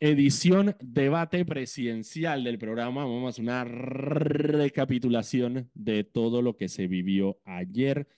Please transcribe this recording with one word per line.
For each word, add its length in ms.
edición 800
debate 640
presidencial 1000
del 140
programa. 460
Vamos 200
a 60
hacer 120
una 220
recapitulación 2000
de 300
todo 360
lo 160
que 120
se 180
vivió 580
ayer. 640